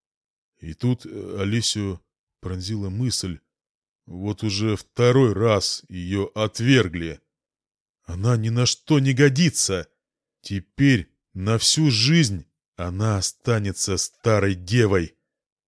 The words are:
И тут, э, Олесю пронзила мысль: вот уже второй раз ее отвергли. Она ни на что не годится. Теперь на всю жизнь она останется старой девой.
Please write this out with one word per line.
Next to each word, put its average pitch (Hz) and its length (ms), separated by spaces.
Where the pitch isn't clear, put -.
И 80 160
тут, 123 320
э, 98 360
Олесю 101 600
пронзила 95 500
мысль: 98 500
вот 98 380
уже 107 320
второй 123 580
раз 104 540
ее 95 380
отвергли. 104 840
Она 98 320
ни 110 140
на 120 160
что - 340
не 135 140
годится. 131 760
Теперь 107 680
на 98 240
всю 156 340
жизнь 113 540
она 98 420
останется 101 800
старой 98 580
девой. 95 600